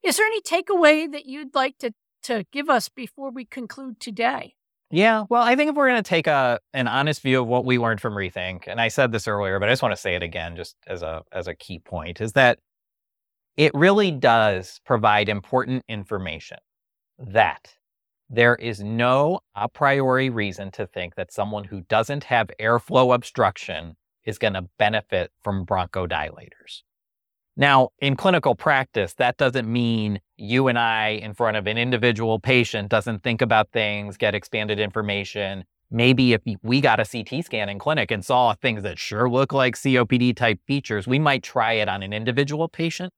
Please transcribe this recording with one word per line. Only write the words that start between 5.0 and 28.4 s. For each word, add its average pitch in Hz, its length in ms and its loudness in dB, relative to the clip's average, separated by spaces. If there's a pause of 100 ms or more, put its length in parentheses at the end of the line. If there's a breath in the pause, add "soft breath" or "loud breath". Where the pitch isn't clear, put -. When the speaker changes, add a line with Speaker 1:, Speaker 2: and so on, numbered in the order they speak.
Speaker 2:
well, 240 140 4
I 240 120 4
think 294 140 2
if 285 60 -4
we're 277 140 4
gonna 233 140 2
take 170 220 0
a, 131 340 2 (140)
an 127 140 0
honest 139 340 0
view 131 200 2
of 120 60 -2
what 123 180 0
we 127 120 2
learned 113 220 0
from 107 140 -4
Rethink, 92 540 -6
and 113 120 -8
I 117 80 2
said 123 240 2
this 110 160 -4
earlier, 101 320 -2
but 104 80 0
I 120 60 4
just 131 80 0
wanna 107 160 0
say 90 180 -4
it 87 80 -4
again, 85 320 -10
just 82 220 -14 (100)
as 90 140 -8
a, 80 300 -8
as 92 160 -8
a 85 60 -10
key 85 260 -14
point, 85 420 -10
is 110 120 -6
that 127 260 4 (1000)
it 151 180 4
really 190 340 4
does 113 760 0
provide 104 420 2
important 123 640 -4
information 95 720 -10 (600)
that 101 560 0 (540)
there 120 260 6
is 110 240 -8
no 123 640 0 (120)
a 104 140 -4
priori 131 640 2
reason 101 420 -6
to 98 160 -8
think 90 280 -10
that 92 180 -10
someone 104 320 -6
who 95 160 -12
doesn't 113 420 0
have 113 340 0
airflow 120 560 4
obstruction 90 840 -2 (280)
is 110 120 -6
gonna 95 260 -2 (140)
benefit 104 540 0 (120)
from 98 220 -4
bronchodilators. 87 1160 -6 (760)
Now, 135 320 4 (100)
in 139 160 0
clinical 151 400 2